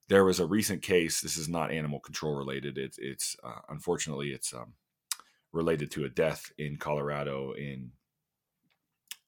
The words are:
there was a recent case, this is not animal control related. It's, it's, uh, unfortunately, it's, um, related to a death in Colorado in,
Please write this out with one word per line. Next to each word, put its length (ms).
there 160
was 160
a 60
recent 360
case, 380
this 160
is 120
not 220
animal 300
control 340
related. 440
It's, 200
it's, 460
uh, 240
unfortunately, 600
it's, 240
um, 200
related 380
to 140
a 40
death 500
in 180
Colorado 800
in, 360